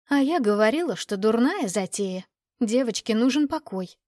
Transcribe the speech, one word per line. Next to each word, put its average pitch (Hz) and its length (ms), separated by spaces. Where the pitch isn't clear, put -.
«А 285 100
я 302 200
говорила, 214 560
что - 220
дурная 233 500
затея. 185 580
Девочке 233 560
нужен 269 320
покой. 196 500